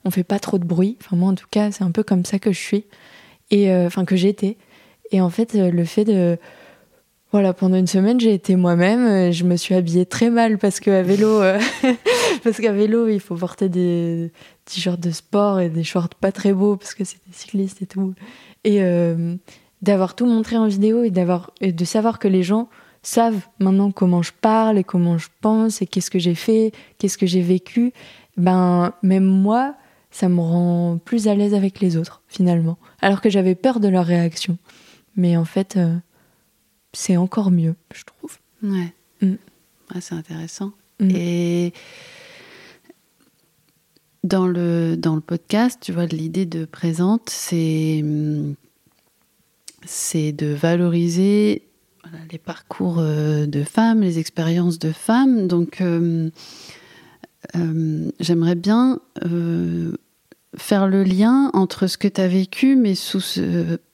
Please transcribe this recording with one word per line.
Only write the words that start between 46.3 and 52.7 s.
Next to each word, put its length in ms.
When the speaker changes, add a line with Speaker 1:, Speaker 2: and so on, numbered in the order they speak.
Speaker 2:
de 180
Présente, 640
c'est, 720
hum, 520
c'est 480
de 160
valoriser, 1120
voilà, 280
les 80
parcours, 600